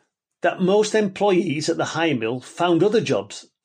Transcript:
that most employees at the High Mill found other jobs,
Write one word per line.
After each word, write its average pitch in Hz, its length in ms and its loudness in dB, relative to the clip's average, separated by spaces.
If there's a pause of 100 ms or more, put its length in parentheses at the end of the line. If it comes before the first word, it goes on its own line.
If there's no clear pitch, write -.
(400)
that - 200 -2
most 208 360 2
employees 190 720 0
at 165 80 0
the - 180 -4
High 160 200 0
Mill 117 260 -4
found 170 420 0
other 214 180 2
jobs, 117 460 -4 (180)